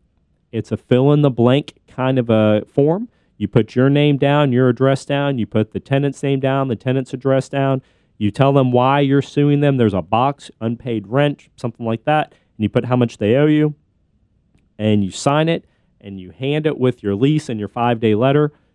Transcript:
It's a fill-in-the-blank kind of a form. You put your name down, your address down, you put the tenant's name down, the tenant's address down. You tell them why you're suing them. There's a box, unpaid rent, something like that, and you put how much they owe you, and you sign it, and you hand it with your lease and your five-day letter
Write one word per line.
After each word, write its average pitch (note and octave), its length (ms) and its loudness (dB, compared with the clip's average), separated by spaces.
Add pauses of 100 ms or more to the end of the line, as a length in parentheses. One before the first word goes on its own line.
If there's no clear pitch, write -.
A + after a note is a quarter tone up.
(500)
It's A2+ 220 -6
a A2 40 -4
fill-in-the-blank C3+ 1000 2 (100)
kind C3 300 -2
of A#2 100 -4
a G#2+ 380 2
form. D#3+ 420 -2 (300)
You G#2 100 -6
put - 260 0
your B2+ 140 2
name C#3+ 300 2
down, C#3+ 340 0
your B2+ 160 2
address C3 360 0
down, C#3+ 340 -4
you G#2 80 -4
put A2 260 -2
the - 80 -6
tenant's C#3 420 -4
name C#3 180 -2
down, C3+ 280 -2
the B2+ 80 -4
tenant's C3 380 -4
address C3+ 340 -2
down. C3+ 340 -2 (360)
You G#2 120 0
tell C#3 220 2
them C3+ 180 2
why B2+ 300 2
you're C#3 220 2
suing D3 380 0
them. C#3+ 180 2
There's A2 160 2
a F2+ 80 -2
box, B2 480 -2 (100)
unpaid A2+ 480 -6
rent, C#3+ 480 -2
something A#2 300 -10
like A2+ 180 -4
that, D3+ 280 -2
and - 300 -10
you G#2+ 60 0
put A#2+ 160 0
how B2 120 0
much A#2+ 220 -2
they G#2+ 180 2
owe D3 100 2
you, D3+ 280 2 (1040)
and G#2+ 260 0
you F#2 60 -6
sign D3+ 380 -2
it, E3 160 -4 (360)
and G2 200 -16
you F2+ 100 -18
hand C#3+ 360 -6
it D3 120 -4
with B2+ 240 -2
your G2+ 120 -2
lease C#3+ 340 0
and A2+ 100 -6
your G#2 100 -6
five-day A#2 460 0
letter C#3 380 2 (220)